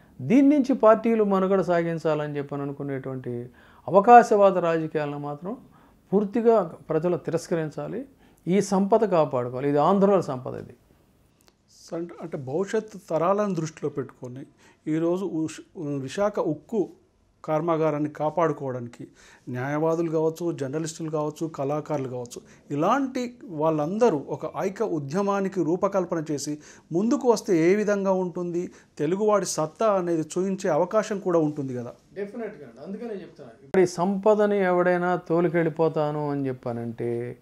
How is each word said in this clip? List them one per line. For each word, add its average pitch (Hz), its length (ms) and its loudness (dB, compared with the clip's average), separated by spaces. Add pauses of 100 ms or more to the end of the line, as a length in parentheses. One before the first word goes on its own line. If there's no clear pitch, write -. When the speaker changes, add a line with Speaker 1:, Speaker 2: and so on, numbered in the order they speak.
(220)
Speaker 1:
దీని 254 280 6
నుంచి 277 240 4
పార్టీలు 220 500 6
మనుగడ 190 380 2
సాగించాలని 160 760 0
చెప్పని 143 240 -6
అనుకునేటువంటి 135 880 -8 (380)
అవకాశవాద 202 680 8
రాజకీయాలను 160 640 -2
మాత్రం 147 380 -8 (560)
పూర్తిగా 214 500 2 (260)
ప్రజలు 160 280 0
తిరస్కరించాలి. 160 880 -6 (420)
ఈ 190 140 4
సంపద 202 440 2
కాపాడుకోవాలి. 139 640 0
ఇది 143 80 2
ఆంధ్రుల 190 420 4
సంపద. 127 360 -6
ఇది 104 200 -14 (1160)
Speaker 2:
అంటే, 170 280 -10
అంటే 165 160 -10
భవిష్యత్తు 190 640 -6 (100)
తరాలను 190 440 0
దృష్టిలో 160 360 -6
పెట్టుకొని 131 560 -10 (420)
ఈరోజు 165 380 0
ఉష్-, 160 560 -6 (200)
విశాఖ 202 380 -2
ఉక్కు 170 500 -2 (560)
కర్మాగారాన్ని 156 640 0
కాపాడుకోవడానికి 143 1000 -4 (420)
న్యాయవాదులు 156 640 -2
కావచ్చు, 160 460 -2
జర్నలిస్టులు 156 520 -6
కావచ్చు, 151 380 -4
కళాకారులు 147 640 -4
కావచ్చు, 123 320 -10 (300)
ఇలాంటి 247 680 -2 (120)
వాళ్ళందరూ 160 800 0
ఒక 143 120 -8 (160)
ఐక్య 196 280 -4
ఉద్యమానికి 185 800 -2
రూపకల్పన 175 680 -2
చేసి 147 280 -6 (320)
ముందుకు 233 400 2
వస్తే 175 400 2
ఏ 196 40 4
విధంగా 202 360 0
ఉంటుంది, 180 600 -4 (260)
తెలుగువాడి 196 480 2
సత్తా 180 480 0
అనేది 175 280 0
చూపించే 190 480 -4
అవకాశం 196 500 0
కూడా 180 200 2
ఉంటుంది 147 340 -2
కదా. 120 180 -8 (240)
Speaker 1:
డెఫినెట్‌గా 202 520 -12
అండి, 127 200 -18
అందుకనే 214 340 -10
చెప్తున్నా. 139 300 -20 (120)
ఇప్పుడు 180 200 2
ఈ - 20 4
సంపదని 202 720 0
ఎవడైనా 180 560 2
తోలుకెళ్ళిపోతాను 160 1160 0
అని 143 160 -2
చెప్పానంటే, 120 960 -6